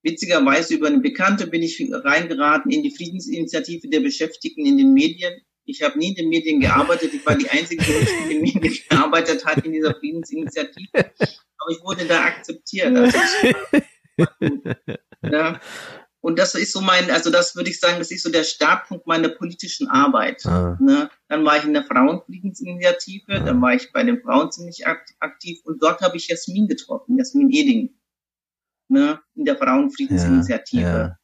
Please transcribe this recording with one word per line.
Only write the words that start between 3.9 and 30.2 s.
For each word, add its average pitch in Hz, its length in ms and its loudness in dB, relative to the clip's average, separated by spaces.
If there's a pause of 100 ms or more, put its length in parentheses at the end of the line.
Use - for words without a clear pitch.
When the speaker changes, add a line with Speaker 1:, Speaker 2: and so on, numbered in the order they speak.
Speaker 1:
Beschäftigten 151 640 -4
in 139 140 6
den 135 160 8
Medien. 170 400 2 (300)
Ich - 180 -8
hab 139 140 0
nie 175 140 0
in 196 40 -4
den 165 140 -2
Medien 160 320 0
gearbeitet. 147 520 2
Ich 143 140 -6
war 151 80 2
die 131 160 -2
Einzige, 165 320 -2
die - 160 0
nicht - 140 2 (100)
in 320 80 -6
den 156 100 0
Medien 165 440 0
<laughs> - 40 -20
gearbeitet 165 560 2
hat 156 220 0
in 160 60 -4
dieser 156 240 0
Friedensinitiative. 160 1000 -8
Aber - 760 -4
ich 165 120 -8
wurde 180 240 -6
da 165 180 2
akzeptiert. 196 720 -2
Also 247 220 6 (240)
ich, - 1500 -2 (260)
Speaker 2:
<laughs> - 80 -6
Speaker 1:
ja. - 300 -2 (600)
Und 165 180 -2
das 185 160 0
ist 208 180 -4
so 196 80 -4
mein, 180 300 2
also 165 200 0
das 175 240 2
würde 175 160 -4
ich - 100 -10
sagen, 175 180 2
das 165 120 -8
ist 180 140 -10
so 165 60 -4
der 160 140 2
Startpunkt 170 640 -2
meiner 165 220 0
politischen 165 600 -8
Arbeit. 131 580 2
Speaker 2:
Ah. 87 340 0
Speaker 1:
Ne? 269 300 4 (180)
Dann 151 160 0
war 147 140 4
ich 151 60 -2
in 151 100 0
der 143 100 0
Frauenfriedensinitiative, 180 1500 -2
Speaker 2:
Ah. - 100 -2
Speaker 1:
dann 247 160 0
war 247 140 4
ich - 180 -4
bei - 120 0
den 240 180 0
Frauen 151 280 0
ziemlich 170 360 -12
akt-, - 340 -6
aktiv 165 440 -12
und 156 180 -6
dort 214 180 2
habe 180 160 0
ich - 120 -10
Jasmin 180 380 -2
getroffen, - 520 -4
Jasmin 269 320 2
Eding, 262 440 2 (960)
ne? 285 320 2 (160)
In 302 80 -6
der 277 140 2
Frauenfriedensinitiative. 92 1200 2